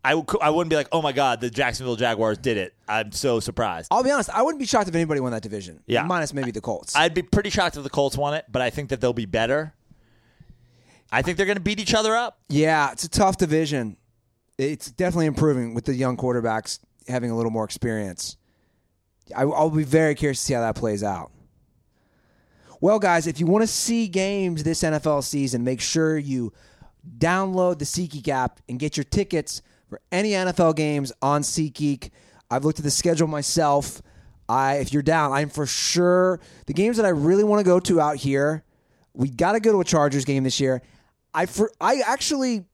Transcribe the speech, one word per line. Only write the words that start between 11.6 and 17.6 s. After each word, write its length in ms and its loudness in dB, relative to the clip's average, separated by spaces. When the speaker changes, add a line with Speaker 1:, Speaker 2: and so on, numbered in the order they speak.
Speaker 1:
beat 200 -2
each 140 -2
other 200 2
up. 340 -4
Speaker 2:
Yeah, 440 2
it's 120 -8
a 40 -10
tough 300 2
division. 580 0
It's 320 -4
definitely 360 0
improving 480 2
with 100 -4
the 100 -2
young 220 0
quarterbacks 640 -2
having 240 -2
a 60 -2
little 160 0
more 120 -2